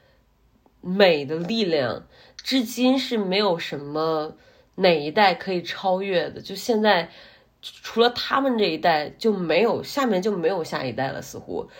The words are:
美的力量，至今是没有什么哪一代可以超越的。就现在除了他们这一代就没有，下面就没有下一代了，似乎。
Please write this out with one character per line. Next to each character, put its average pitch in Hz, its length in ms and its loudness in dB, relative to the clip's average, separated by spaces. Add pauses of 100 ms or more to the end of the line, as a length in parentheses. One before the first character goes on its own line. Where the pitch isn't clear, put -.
(800)
美 180 420 4
的 151 120 -6
力 196 300 -2
量， 139 420 -2 (300)
至 262 260 -2
今 254 340 2
是 247 200 -2
没 190 200 0
有 190 220 2
什 - 180 -8
么 156 600 -2 (380)
哪 180 220 4
一 147 140 -4
代 196 220 4
可 180 180 -8
以 175 100 -2
超 185 400 -2
越 180 280 -2
的。 - 120 -12
就 196 140 -12
现 214 260 0
在 190 300 2 (500)
除 - 400 -4
了 240 100 6
他 247 280 -2
们 262 180 0
这 208 80 4
一 160 120 0
代 156 320 2
就 220 240 -2
没 175 280 2
有， 202 220 0
下 - 220 -2
面 190 160 2
就 208 100 0
没 170 160 -2
有 180 160 0
下 151 220 -6
一 123 60 -4
代 131 180 -4
了， - 120 -8
似 - 160 -16
乎。 - 320 -10 (100)